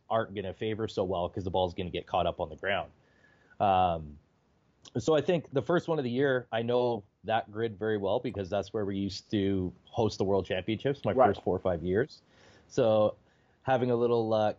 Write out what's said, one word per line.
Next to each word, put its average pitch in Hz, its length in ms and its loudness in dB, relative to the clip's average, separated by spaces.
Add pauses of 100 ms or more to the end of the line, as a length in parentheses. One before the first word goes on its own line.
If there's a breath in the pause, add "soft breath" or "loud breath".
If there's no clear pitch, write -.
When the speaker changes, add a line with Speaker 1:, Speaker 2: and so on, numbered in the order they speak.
Speaker 1:
aren't 113 260 -2
gonna 95 200 -6
favor 110 340 -4
so 104 160 -2
well 90 240 -2
'cause 95 160 -8
the 92 60 -4
ball's 90 240 0
gonna 90 160 -6
get - 160 -8
caught 87 200 0
up 85 140 -4
on 82 80 -4
the 78 80 -14
ground." 92 340 -4 (680)
Um, 87 560 2 (840)
so 156 160 2
I 147 60 4
think 165 320 -2
the 131 100 0
first 170 260 0
one 160 100 0
of 139 60 -4
the 120 60 -2
year, 127 420 0
I 113 100 -2
know 120 420 0 (200)
that 110 280 -2
grid 107 260 -4
very 107 200 0
well 98 200 0
because 98 320 -6
that's 101 220 -4
where 110 120 -2
we 98 120 -4
used 98 340 -6
to 98 420 0 (120)
host - 340 -2
the 107 60 0
World 95 200 2
Championships 110 600 -4
my 107 80 0
Speaker 2:
Right. 131 160 6
Speaker 1:
first - 140 0
four 92 120 0
or 92 60 -2
five 87 240 -2
years. 101 380 -2 (440)
So 110 480 2 (480)
having 123 300 2
a - 20 4
little, 117 400 2
uh, 107 240 2